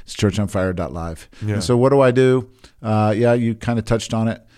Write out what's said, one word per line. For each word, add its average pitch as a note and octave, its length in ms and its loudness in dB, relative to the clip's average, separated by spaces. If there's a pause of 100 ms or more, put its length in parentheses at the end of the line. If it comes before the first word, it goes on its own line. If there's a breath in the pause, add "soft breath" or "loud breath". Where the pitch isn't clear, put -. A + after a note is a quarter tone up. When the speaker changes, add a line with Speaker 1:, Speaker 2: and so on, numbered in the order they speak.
Speaker 1:
it's - 100 -18
church G2+ 240 0
on G#2 80 -2
fire F#2 260 -2
dot E2+ 200 -8
life. E2 360 -10 (160)
Speaker 2:
Yeah. G#2 100 -4
Speaker 1:
And G2 100 -4
so B2 120 2
what B2 140 4
do C#3 100 4
I B2+ 120 4
do? B2+ 360 2 (320 soft breath)
Uh, G#2+ 360 0
yeah, A#2+ 160 2
you A#2 240 0
kinda A#2 260 -4
touched - 320 -2
on A2+ 140 0
it. A2 120 -6 (180 soft breath)